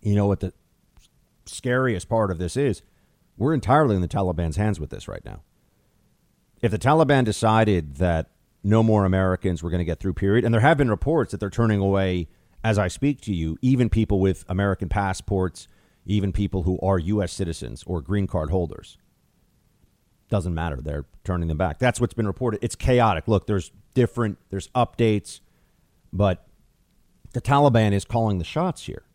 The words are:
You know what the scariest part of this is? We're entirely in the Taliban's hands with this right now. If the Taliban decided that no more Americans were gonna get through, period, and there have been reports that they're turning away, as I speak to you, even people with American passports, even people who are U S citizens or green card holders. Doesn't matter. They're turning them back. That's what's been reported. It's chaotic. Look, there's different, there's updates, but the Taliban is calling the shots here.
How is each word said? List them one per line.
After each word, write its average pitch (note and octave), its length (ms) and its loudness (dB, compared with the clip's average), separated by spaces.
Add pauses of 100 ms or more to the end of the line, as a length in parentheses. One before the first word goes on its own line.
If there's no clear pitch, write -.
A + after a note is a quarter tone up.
You G2+ 120 2
know G2+ 120 4
what G2 140 0
the F#2 120 -8 (920)
scariest B2 600 -2
part A2 220 0
of E2+ 80 -4
this F2 180 -4
is? C3 260 -2 (540)
We're C#3+ 180 0
entirely C#3 400 4
in F#2 80 2
the E2+ 60 -2
Taliban's E2+ 480 -2
hands G#2 220 0
with D2+ 120 -10
this - 180 -14
right - 160 -12
now. G1+ 160 -16 (1200)
If G#2+ 120 0
the G#2+ 60 -2
Taliban C#3 460 4
decided G#2+ 720 2
that E2+ 340 0 (340)
no A2 180 4
more A2 220 4
Americans F#2 580 0
were E2+ 80 -6
gonna F2 140 0
get E2 160 -4
through, F#2 140 -4
period, G2+ 300 2
and A2+ 80 2
there A2+ 80 4
have D3 160 4
been C3+ 140 0
reports C3+ 400 -2
that G#2+ 80 -10
they're G2+ 120 -6
turning A2 300 2
away, F#2+ 480 0 (340)
as A2 160 0
I F#2+ 100 0
speak C3+ 340 -2
to G#2+ 100 -6
you, D#2+ 300 -2
even B2+ 260 2
people G#2 320 0
with F#2+ 280 0
American F#2+ 400 -2
passports, F#2+ 800 -4 (360)
even G2+ 280 -2
people F#2+ 320 -2
who F#2 160 0
are F#2+ 180 0
U G2 240 -2
S F2 100 -6
citizens D#2 540 -8
or F2 160 -4
green G2 240 -2
card D#2 240 -4
holders. - 480 -6 (1300)
Doesn't F2+ 220 0
matter. D#2+ 300 -4
They're D2 240 -8 (180)
turning F2 240 -2
them D#2 100 -2
back. E2 200 -2
That's B2 220 0
what's A#2+ 120 -2
been A2 140 -4
reported. G#2 340 -4
It's A2+ 140 -4
chaotic. A#2 540 2
Look, G#2 180 2
there's G2+ 240 -4 (240)
different, A#2 440 0 (120)
there's G2 180 -8
updates, A2+ 720 -2 (720)
but F#2 340 0 (840)
the A#2+ 80 -4
Taliban B2+ 520 4
is G2+ 120 0
calling A2 340 -2
the E2 60 -4
shots E3+ 400 -6
here. - 200 -14 (100)